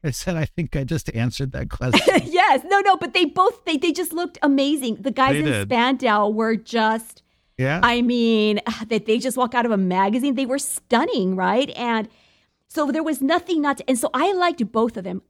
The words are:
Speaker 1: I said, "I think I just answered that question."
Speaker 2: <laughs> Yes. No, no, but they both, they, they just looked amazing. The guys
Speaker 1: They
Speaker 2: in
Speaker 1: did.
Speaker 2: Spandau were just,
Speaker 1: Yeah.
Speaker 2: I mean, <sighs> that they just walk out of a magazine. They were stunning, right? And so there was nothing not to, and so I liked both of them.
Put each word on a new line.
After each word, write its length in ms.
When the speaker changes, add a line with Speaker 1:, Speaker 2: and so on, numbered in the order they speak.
Speaker 1:
I 80
said, 240
"I 100
think 300
I 80
just 320
answered 380
that 160
question." 520
Speaker 2:
<laughs> 40
Yes. 380
No, 180
no, 140
but 180
they 120
both, 400
they, 120
they 140
just 220
looked 300
amazing. 580
The 100
guys 220
Speaker 1:
They 60
Speaker 2:
in 60
Speaker 1:
did. 220
Speaker 2:
Spandau 640
were 260
just, 680
Speaker 1:
Yeah. 260
Speaker 2:
I 200
mean, 560
<sighs> 140
that 180
they 140
just 180
walk 180
out 100
of 60
a 60
magazine. 580
They 100
were 140
stunning, 760
right? 360
And 360
so 220
there 120
was 180
nothing 400
not 160
to, 120
and 80
so 160
I 200
liked 380
both 240
of 100
them. 240